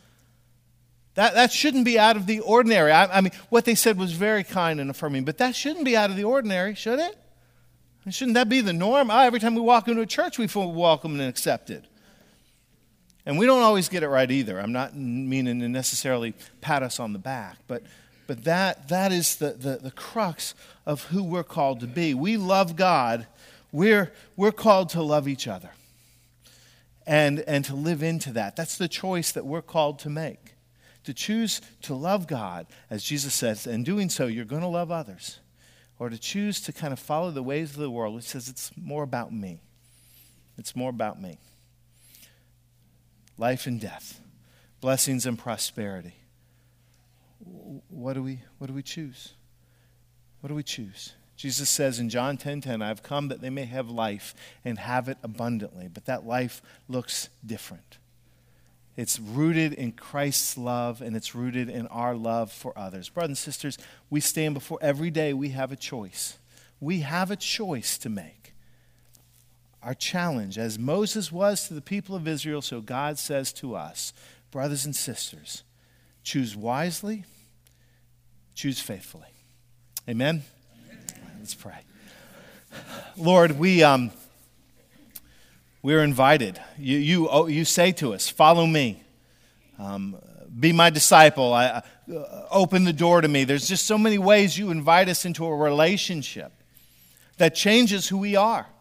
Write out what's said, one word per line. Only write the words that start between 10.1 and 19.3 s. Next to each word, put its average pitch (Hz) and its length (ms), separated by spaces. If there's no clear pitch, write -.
we 220 120
feel 185 240
welcome 165 480
and 135 80
accepted. 120 580
And 147 140
we 226 80
don't 254 160
always 208 260
get 175 140
it 147 60
right 131 220
either. 110 280
I'm 104 140
not 131 240
meaning 127 640
to 120 80
necessarily 123 680
pat 143 220
us 123 160
on 113 140
the 101 80
back, 110 380
but, 120 160
but 113 180
that, 175 440
that 190 240
is 175 240